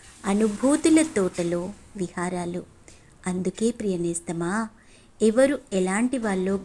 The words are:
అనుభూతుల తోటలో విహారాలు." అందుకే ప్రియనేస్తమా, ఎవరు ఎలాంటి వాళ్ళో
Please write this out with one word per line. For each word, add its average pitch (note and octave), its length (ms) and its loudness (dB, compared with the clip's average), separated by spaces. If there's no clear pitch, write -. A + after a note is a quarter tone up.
అనుభూతుల B3 760 4
తోటలో F3+ 720 -2
విహారాలు." F3+ 680 -6
అందుకే F#3 440 -2
ప్రియనేస్తమా, F3+ 1000 -4
ఎవరు C4 380 4
ఎలాంటి G3+ 440 0
వాళ్ళో G3 480 -2